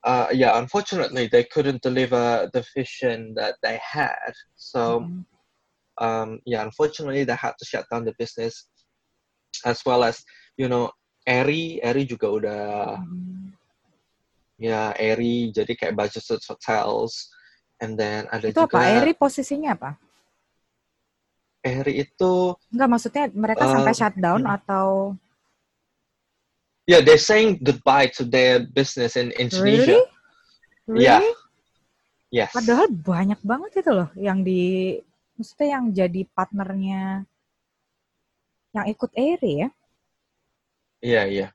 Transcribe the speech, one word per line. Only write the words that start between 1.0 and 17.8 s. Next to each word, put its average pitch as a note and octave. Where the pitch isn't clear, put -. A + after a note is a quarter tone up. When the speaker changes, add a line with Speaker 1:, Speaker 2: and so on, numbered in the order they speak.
Speaker 1:
they A#2+
couldn't C#3+
deliver A#2+
the B2
vision A2+
that G#2+
they A2
had. -
So, A#2
Speaker 2:
Mm-hmm. F2+
Speaker 1:
um, A2+
yeah, A#2
unfortunately C#3+
they A#2+
had -
to C#3+
shut -
down A#2
the A2
business, A2+
as A#2+
well B2
as, A2+
you C3
know, A#2+
Aerie, C#3+
Aerie B2
juga A#2+
udah, G#2
Speaker 2:
Mm-hmm. F#3
Speaker 1:
ya, A2
Aerie, A#2
jadi A2
kayak G#2
budgeted G#2+
hotels, A2